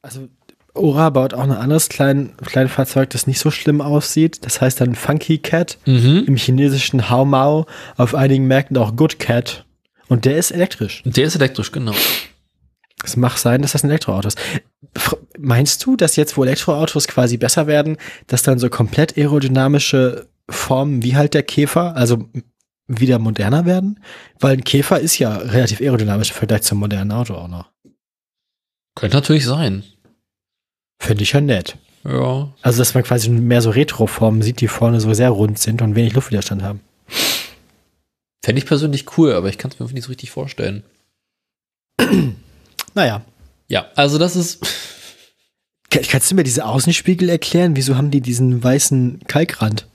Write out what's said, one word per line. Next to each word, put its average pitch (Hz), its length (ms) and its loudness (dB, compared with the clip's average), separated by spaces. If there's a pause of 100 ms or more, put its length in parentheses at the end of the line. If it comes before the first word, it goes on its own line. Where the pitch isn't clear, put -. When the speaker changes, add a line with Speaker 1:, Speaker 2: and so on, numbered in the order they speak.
Speaker 1:
Also, 131 260 -16 (460)
Ora 156 360 2
baut 135 240 0
auch 127 100 -4
ein 139 80 0
anderes 135 380 0
klein, 139 480 0
Kleinfahrzeug, 131 720 0
das - 180 -4
nicht 131 120 -2
so 151 100 0
schlimm 147 320 0
aussieht. 147 640 0
Das - 160 -4
heißt 131 200 0
dann 120 140 2
Funky 151 420 -2
Cat, - 480 -2
Speaker 2:
Mhm. 135 420 4
Speaker 1:
im 135 80 4
chinesischen 131 760 2
Hao 127 160 4
Mao, 139 400 2 (320)
auf 123 160 2
einigen 135 320 2
Märkten 131 320 2
auch 110 180 0
Good 156 240 2
Cat. - 460 -2 (420)
Und 120 180 2
der 139 120 2
ist 170 140 -2
elektrisch. 170 540 -4
Speaker 2:
Der 127 200 2
ist 170 100 -2
elektrisch, 131 360 0
genau. 117 220 -6 (1120)
Speaker 1:
Es - 120 -8
mag 123 220 0
sein, 123 240 2
dass 143 100 -2
das 139 120 -2
ein 143 60 0
Elektroauto 98 380 -2
ist. - 120 -6 (560)
Fr-, - 220 -4 (220)
meinst 135 460 0
du, 262 100 4
dass 170 200 0
jetzt, 151 220 0
wo 135 60 2
Elektroautos 147 640 0
quasi 120 300 0
besser 147 300 0
werden, 151 300 0 (300)
dass 127 160 0
dann 131 160 4
so 123 100 0
komplett 139 480 0
aerodynamische 135 1120 2 (220)
Formen 131 540 -2
wie 123 120 0
halt 143 180 2
der 147 100 2
Käfer, 165 520 0
also 117 340 0 (580)
wieder 127 320 2
moderner 110 460 0
werden? 185 340 0 (400)
Weil 135 140 4
ein 131 100 -2
Käfer 143 360 2
ist 160 200 0
ja 110 180 0
relativ 110 440 0
aerodynamisch 107 500 0
im - 40 -14
Vergleich 107 280 0
zum 101 160 -2
modernen 101 320 -2
Auto 110 240 -4
auch 87 120 -12
noch. 87 220 -14 (1300)
Speaker 2:
Könnte 113 220 0
natürlich 143 280 2
sein. 120 380 -2 (1160)
Speaker 1:
Finde 104 240 -2
ich - 100 0
ja 143 80 4
nett. 117 360 -2 (280)
Speaker 2:
Ja. 131 560 -2
Speaker 1:
Also, 120 180 2
dass 123 140 2
man 123 100 2
quasi 117 260 0
mehr 120 320 2
so 113 100 2
Retro-Formen 113 720 2
sieht, 117 200 -2
die 113 80 2
vorne 117 320 2
so 110 120 2
sehr 123 160 2
rund 107 300 0
sind 113 220 -2
und 107 140 0
wenig 113 180 2
Luftwiderstand 101 500 -2
haben. 101 160 -8 (1600)
Speaker 2:
Fände 127 160 0
ich - 60 -6
persönlich 143 520 -2
cool, 156 160 4
aber 92 160 -2
ich - 80 -6
kann's - 180 -12
mir - 60 -20
irgendwie 123 140 -10
nicht 120 100 -10
so 131 40 -16
richtig 123 220 -14
vorstellen. 107 520 -8 (1160)
Speaker 1:
<clears throat> 185 360 0 (600)
Naja. 113 280 0 (420)
Speaker 2:
Ja, 95 280 -4
also 143 220 2
das 175 200 0
ist - 280 -4 (1300)
Speaker 1:
Ka-, 147 80 2
kannst - 320 0
du 190 40 0
mir 170 100 4
diese 120 180 -2
Außenspiegel 170 640 0
erklären? 170 480 2
Wieso 131 220 0
haben 143 120 0
die 139 120 2
diesen 123 420 0
weißen 127 640 0
Kalkrand? 110 680 -2